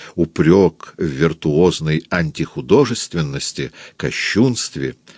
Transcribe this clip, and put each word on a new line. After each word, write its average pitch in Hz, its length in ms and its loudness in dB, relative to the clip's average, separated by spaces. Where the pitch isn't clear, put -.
упрек 87 840 2
в 92 60 -4
виртуозной 78 1040 0
антихудожественности, 80 1600 -2
кощунстве, 107 1000 -2